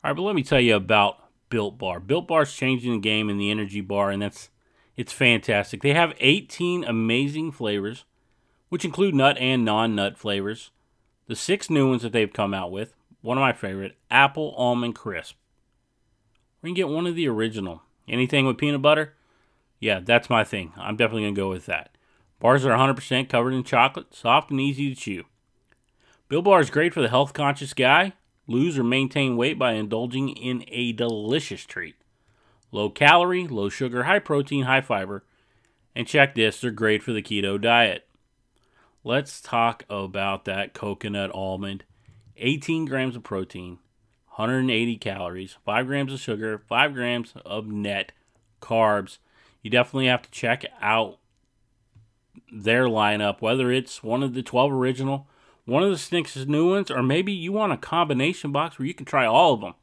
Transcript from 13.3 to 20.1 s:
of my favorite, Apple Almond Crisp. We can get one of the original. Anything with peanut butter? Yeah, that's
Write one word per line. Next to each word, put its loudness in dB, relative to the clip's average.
of 2
my 2
favorite, -8
Apple 4
Almond 0
Crisp. -10
We -10
can -6
get 0
one -2
of -4
the 0
original. -4
Anything 2
with 0
peanut -2
butter? 2
Yeah, -2
that's 2